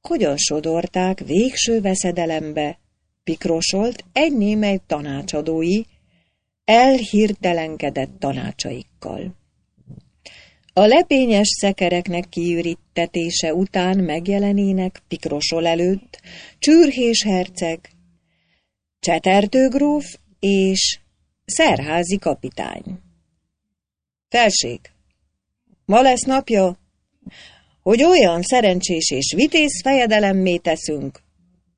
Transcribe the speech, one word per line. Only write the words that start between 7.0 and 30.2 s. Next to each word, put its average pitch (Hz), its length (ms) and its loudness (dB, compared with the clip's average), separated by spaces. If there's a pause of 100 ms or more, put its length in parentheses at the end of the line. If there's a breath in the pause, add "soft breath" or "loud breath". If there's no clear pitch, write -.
tanácsaikkal. - 1160 -10 (1400 loud breath)
A - 80 2
lepényes 240 680 4 (120)
szekereknek 175 680 -2
kiürítetése 170 1300 -4
után 185 440 -2
megjelenének 190 1080 -2
Pikrosol 160 580 -4
előtt 175 540 -2 (380 loud breath)
Csürhés 269 640 4
herceg, 185 680 -4 (1080)
Csetertő 196 680 2
gróf 285 500 -2 (200)
és 190 640 0 (440)
Szerházi 175 720 -2
kapitány. - 840 -8 (1300)
„Felség, 196 520 0 (1040)
ma 214 160 4
lesz 254 220 4
napja, 226 560 0 (1040 loud breath)
hogy 226 200 4
olyan 240 400 6
szerencsés 185 680 0
és 143 260 -4
vitéz 294 460 0
fejedelemmé 208 720 2